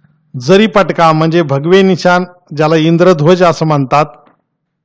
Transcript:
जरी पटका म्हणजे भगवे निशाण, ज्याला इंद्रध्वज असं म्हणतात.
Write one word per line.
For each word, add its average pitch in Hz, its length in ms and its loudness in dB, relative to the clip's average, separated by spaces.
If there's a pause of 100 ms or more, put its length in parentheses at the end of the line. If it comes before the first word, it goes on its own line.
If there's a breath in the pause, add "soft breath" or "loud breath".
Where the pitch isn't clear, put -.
(340)
जरी 170 340 2
पटका 170 440 0
म्हणजे 160 320 0
भगवे 151 380 0
निशाण, 180 420 0 (280)
ज्याला 156 260 -2
इंद्रध्वज 170 680 2
असं 165 220 0
म्हणतात. 147 400 -2 (800)